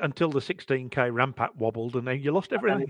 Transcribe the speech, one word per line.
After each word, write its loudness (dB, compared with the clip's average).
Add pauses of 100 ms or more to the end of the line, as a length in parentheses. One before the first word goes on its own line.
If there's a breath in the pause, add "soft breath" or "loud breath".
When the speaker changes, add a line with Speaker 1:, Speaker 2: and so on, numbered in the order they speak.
Speaker 1:
until 0
the 2
sixteen -4
K 2
ram 4
pack -2
wobbled -2
and -2
then -2
you 0
lost 0
Speaker 2:
And 0
then 4
Speaker 1:
everything. -2